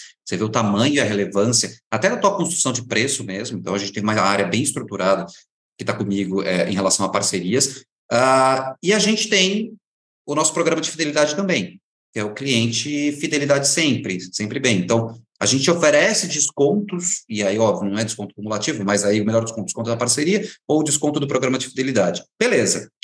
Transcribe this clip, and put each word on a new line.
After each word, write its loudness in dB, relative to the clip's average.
Você -4
vê -2
o 0
tamanho 2
e 2
a 2
relevância, 0
até 2
da -2
tua 2
construção -2
de -6
preço -2
mesmo. -8
Então, -6
a 0
gente -6
tem -6
uma 0
área 2
bem 0
estruturada -2
que -10
tá -2
comigo, -2
é, 0
em -2
relação 0
a 0
parcerias. -2
Ah, 2
e 2
a 4
gente 0
tem 0
o -6
nosso 2
programa 0
de -6
fidelidade 0
também, -2
que -6
é -2
o -6
cliente 0
fidelidade 0
sempre, 0
sempre -6
bem. 2
Então, 0
a 0
gente 2
oferece 4
descontos, -2
e -2
aí, 0
óbvio, 2
não -2
é 0
desconto -8
cumulativo, -4
mas 2
aí 2
o 0
melhor 2
desconto, -6
desconto -6
da -2
parceria 0
ou 4
desconto 0
do -2
programa 0
de -6
fidelidade. 0
Beleza, 0